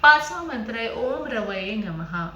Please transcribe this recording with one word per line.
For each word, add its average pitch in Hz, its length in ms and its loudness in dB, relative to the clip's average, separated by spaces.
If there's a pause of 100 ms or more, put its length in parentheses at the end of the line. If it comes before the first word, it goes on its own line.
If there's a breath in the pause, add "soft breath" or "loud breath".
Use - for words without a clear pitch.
पाचवा 302 420 6
मंत्र 226 340 -6
आहे 226 120 -4
"ओम 269 360 -4
रवये 202 500 -4
नमः." 170 500 -6 (100)